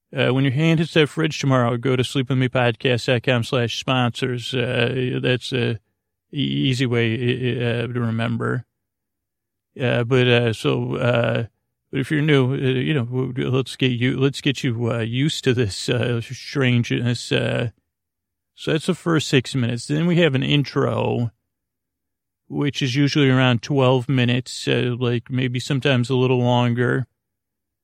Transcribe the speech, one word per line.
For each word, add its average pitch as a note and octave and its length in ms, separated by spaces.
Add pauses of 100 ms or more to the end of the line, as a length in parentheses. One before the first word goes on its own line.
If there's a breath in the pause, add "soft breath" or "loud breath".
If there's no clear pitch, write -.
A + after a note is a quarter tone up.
(160)
uh, B2 180
when C3+ 100
your C3+ 100
hand D#3+ 260
hits E3+ 140
that D3+ 140
fridge D#3+ 320
tomorrow, B2 380
go B2+ 180
to B2+ 80
sleepwithmepodcast B2+ 1000
dot B2 180
com B2 200
slash A#2+ 360
sponsors. B2 760
Uh, B2 680
that's B2+ 320
a A#2+ 260 (540)
e-, C#3 360
easy B2+ 160
way, A#2 300 (420)
uh, A#2+ 300
to A#2+ 120
remember. A#2+ 680 (1120)
Uh, B2 240
but, B2 240
uh, A#2+ 260
so, B2+ 420
uh, A#2+ 500 (460)
but C#3+ 80
if C3+ 120
you're D3+ 100
new, C#3 320
uh, C#3 40
you C3+ 360
know, B2 120
w-, B2+ 280
w-, C#3 160
let's B2+ 260
get B2+ 160
you, B2+ 280
let's C3+ 220
get C#3 220
you, A#2 280
uh, A#2 80
used B2+ 440
to C3 100
this, A2 360
uh, A#2+ 320
strangeness. B2 1080
Uh, B2 380 (840)
so - 200
that's D#3+ 140
the F#3 60
first D#3+ 360
six C3+ 260
minutes. A#2+ 320
Then D3+ 180
we F3 120
have D#3 180
an C3+ 80
intro, A#2+ 880 (1160)
which D3 340
is B2+ 140
usually C#3+ 340
around B2+ 320
twelve C3 480
minutes, B2 580
uh, B2 320
like, A#2+ 300
maybe B2+ 300
sometimes B2 500
a C3 60
little B2+ 240
longer. B2 680 (760)